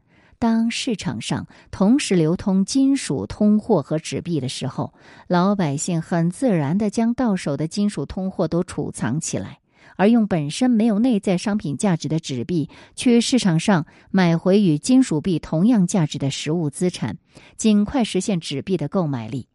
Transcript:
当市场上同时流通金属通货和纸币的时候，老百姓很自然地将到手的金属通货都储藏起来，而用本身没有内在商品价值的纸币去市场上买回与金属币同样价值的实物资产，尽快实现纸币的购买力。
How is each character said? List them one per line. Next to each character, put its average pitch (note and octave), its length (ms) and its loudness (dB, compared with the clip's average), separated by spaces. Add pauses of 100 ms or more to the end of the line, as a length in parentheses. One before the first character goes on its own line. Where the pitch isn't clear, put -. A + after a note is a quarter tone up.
(380)
当 A3+ 320 2
市 A#3 260 -4
场 A#2+ 260 -6
上 G#2+ 260 -6 (240)
同 A3 260 4
时 - 160 0
流 E3 220 4
通 F#3+ 300 0
金 C4+ 300 2
属 C3 300 -4
通 G#3 320 2
货 G#3 240 2
和 D#3 160 -4
纸 - 240 -6
币 E3+ 180 -4
的 C3 100 -4
时 - 180 -8
候， - 260 -6 (340)
老 F3+ 280 2
百 D3+ 220 -2
姓 E3 240 -2
很 E3+ 280 0
自 C4 200 -2
然 E3 280 0
地 G#3+ 120 0
将 A#3 240 0
到 A#3 220 0
手 D3 220 -4
的 D3+ 100 -4
金 G#3 220 -2
属 D3+ 160 -6
通 F#3+ 240 -6
货 F3+ 180 -2
都 E3+ 160 -2
储 C#3+ 280 -6
藏 C3 280 -4
起 - 180 -6
来， G2 220 -10 (360)
而 G3 140 2
用 A3+ 180 4
本 D3+ 240 -2
身 B3+ 180 0
没 A3+ 180 4
有 G3+ 120 2
内 A#3 220 2
在 F#3 160 0
商 G#3 200 -2
品 C#3+ 200 -4
价 F#3+ 180 2
值 D3+ 140 -6
的 D#3+ 100 0
纸 B2 240 -6
币 D#3+ 260 -2 (260)
去 A#3 260 4
市 B3 180 0
场 E3 200 2
上 E3+ 260 2 (260)
买 F3 260 4
回 F#3+ 220 4
与 E3 180 4
金 B3+ 240 4
属 D#3 200 0
币 D#3+ 180 -2
同 E3 280 0
样 G#3 200 4
价 F3 180 2
值 - 140 -8
的 C#3 100 -2
实 - 220 -6
物 D#3+ 180 -2
资 F3+ 200 -2
产， A2 280 -6 (380)
尽 G#3 300 2
快 B3+ 180 -2
实 F#3 160 -2
现 F#3 200 -2
纸 C#3+ 220 -6
币 F#3+ 140 -2
的 C#3+ 140 -4
购 F3+ 180 0
买 A#2 220 -6
力。 B2+ 260 -8